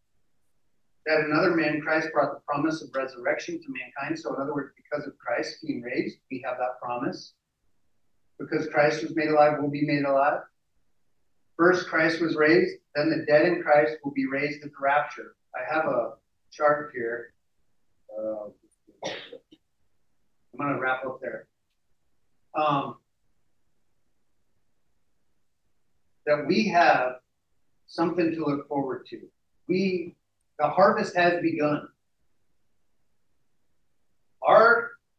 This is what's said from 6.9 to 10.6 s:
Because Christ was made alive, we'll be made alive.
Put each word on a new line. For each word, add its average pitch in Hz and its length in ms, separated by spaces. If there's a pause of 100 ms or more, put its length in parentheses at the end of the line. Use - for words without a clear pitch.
Because 151 300
Christ 151 340
was 160 140
made 151 140
alive, 151 300
we'll 143 120
be 147 140
made 143 200
alive. 139 380 (1120)